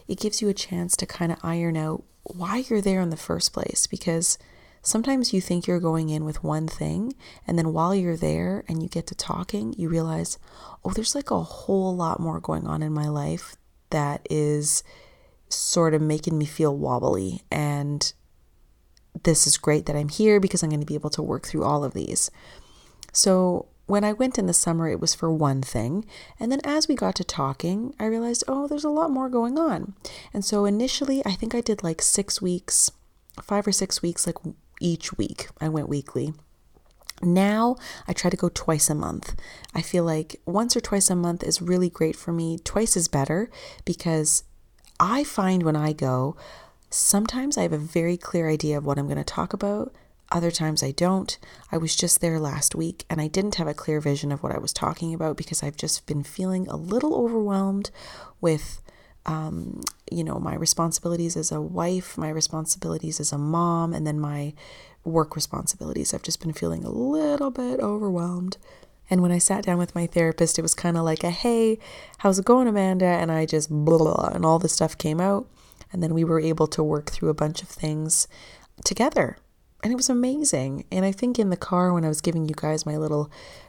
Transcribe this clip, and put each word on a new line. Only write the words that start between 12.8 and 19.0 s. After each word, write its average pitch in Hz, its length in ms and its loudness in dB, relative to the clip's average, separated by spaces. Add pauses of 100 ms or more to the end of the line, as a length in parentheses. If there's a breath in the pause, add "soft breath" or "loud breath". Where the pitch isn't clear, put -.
in 156 100 -2
my 151 160 0
life 151 460 -4 (360)
that 147 380 -2
is 147 540 0 (720 loud breath)
sort 160 420 2
of 151 60 4
making 156 380 0
me 147 80 0
feel 151 300 0
wobbly, 143 760 0
and 147 600 -2 (1120)